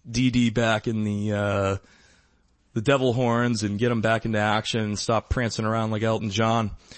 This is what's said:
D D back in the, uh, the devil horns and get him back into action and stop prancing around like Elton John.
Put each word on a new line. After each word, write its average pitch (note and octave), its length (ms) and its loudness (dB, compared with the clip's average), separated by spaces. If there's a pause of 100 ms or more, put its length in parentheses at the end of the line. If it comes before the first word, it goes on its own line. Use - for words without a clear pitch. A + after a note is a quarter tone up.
D B2 220 2
D A#2+ 180 2
back A2+ 380 0
in A2 160 -2
the, G#2 300 -2
uh, G2+ 440 0 (960)
the A#2 80 -2
devil C3 320 4
horns A#2+ 500 2
and G2+ 140 -2
get A#2+ 140 2
him A2+ 100 0
back A2+ 240 0
into A2 140 0
action G#2+ 420 0
and G#2 180 -4
stop A2+ 300 -2
prancing A2 360 -2
around A2 260 -2
like G#2+ 120 -2
Elton A2 280 0
John. A2+ 400 0 (260)